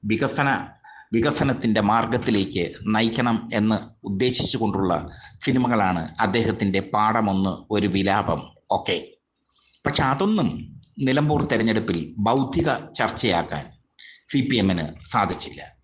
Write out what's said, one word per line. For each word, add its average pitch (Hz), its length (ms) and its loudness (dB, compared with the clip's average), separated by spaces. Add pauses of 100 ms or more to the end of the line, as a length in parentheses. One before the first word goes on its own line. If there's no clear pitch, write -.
വികസന, 135 400 2 (640)
വികസനത്തിൻ്റെ 117 680 2 (100)
മാർഗത്തിലേക്ക് 113 720 2 (320)
നയിക്കണം 117 420 2 (220)
എന്ന് 107 180 2 (320)
ഉദ്ദേശിച്ചുകൊണ്ടുള്ള 101 800 0 (540)
സിനിമകളാണ് 113 580 2 (220)
അദ്ദേഹത്തിൻ്റെ 101 560 0 (120)
പാടമൊന്ന്, 107 600 2 (220)
ഒരു 104 200 2
വിലാപം 95 460 0 (360)
ഒക്കെ. 90 220 -2 (840)
പക്ഷെ 143 260 0
അതൊന്നും 190 380 2 (580)
നിലമ്പൂർ 147 340 2 (100)
തെരഞ്ഞെടുപ്പിൽ 110 460 2 (300)
ബൗദ്ധിക 135 420 2 (300)
ചർച്ചയാക്കാൻ 85 680 0 (680)
സി 139 160 2
പി 131 140 0
എമ്മിന് 90 240 2 (260)
സാധിച്ചില്ല. - 500 -2 (220)